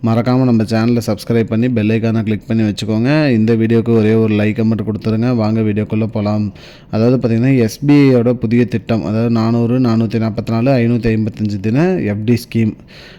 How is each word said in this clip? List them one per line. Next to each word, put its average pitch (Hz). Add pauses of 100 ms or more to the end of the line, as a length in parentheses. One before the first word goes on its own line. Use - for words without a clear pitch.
மறக்காம 120
நம்ம 113
சேனலை 113
சப்ஸ்கிரைப் 113
பண்ணி 113
பெல் 110
ஐகானை 113
கிளிக் 104
பண்ணி 113
வச்சுக்கோங்க. 110 (200)
இந்த 113
வீடியோக்கு 113
ஒரே 110
ஒரு 110
லைக்கை 107
மட்டும் 107
கொடுத்துருங்க. 110
வாங்க 110
வீடியோக்குள்ள 107
போலாம். 104 (440)
அதாவது 120
பாத்தீங்கன்னா, 117
எஸ் 113
பி 143
ஐ 139
யோட 123
புதிய 120
திட்டம், 110
அதாவது 113
நானூறு, 117
நானூத்தி 113
நாப்பத்தி 110
நாலு, 117
ஐநூத்தி 117
ஐம்பத்தஞ்சு 107
தின 110 (260)
எஃப் 104
டி 117
ஸ்கீம். 113 (440)